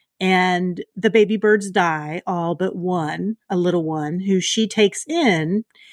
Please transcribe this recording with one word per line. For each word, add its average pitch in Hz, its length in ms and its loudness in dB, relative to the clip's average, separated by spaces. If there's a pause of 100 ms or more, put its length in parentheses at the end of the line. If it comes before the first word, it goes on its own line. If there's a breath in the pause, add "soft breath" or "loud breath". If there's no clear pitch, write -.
(180 soft breath)
and 180 640 0 (140)
the 208 140 0
baby 208 260 4
birds 208 340 2
die, 165 560 -2
all 170 300 -2
but 185 220 -4
one, 175 580 -4 (140)
a 190 80 0
little 175 260 2
one, 156 380 -4
who 190 180 2
she 220 260 0
takes 202 420 0
in 214 580 0 (280 soft breath)